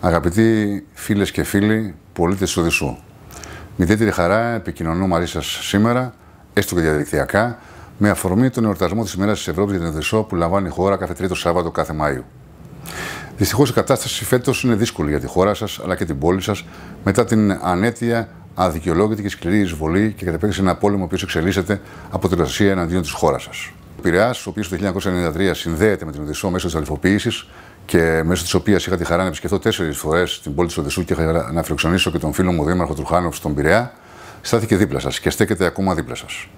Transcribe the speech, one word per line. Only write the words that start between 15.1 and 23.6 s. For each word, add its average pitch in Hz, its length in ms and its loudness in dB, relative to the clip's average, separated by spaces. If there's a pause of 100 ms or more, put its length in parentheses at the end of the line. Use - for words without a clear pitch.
για 73 100 0
τη 64 60 -8
χώρα 95 280 2
σας, - 300 -8
αλλά 90 120 -2
και 101 80 -2
την 78 140 -4
πόλη 87 220 2
σας, 98 240 -4 (400)
μετά 104 200 4
την 107 380 2
ανέτεια, 113 680 0 (260)
αδικαιολόγητη 90 680 2
και 101 60 -2
σκληρή 95 320 0
εισβολή 87 560 0
και - 80 -10
κατ' 85 100 0
επέκταση 95 260 0
ένα 92 160 2
πόλεμο 101 260 2
ο - 20 -2
οποίος 87 180 -4
εξελίσσεται 92 580 0 (300)
από 90 180 -2
τη 87 60 2
Ρωσία 85 360 2
εναντίον 90 320 0
της 73 80 -6
χώρας 69 320 0
σας. - 300 -14 (260)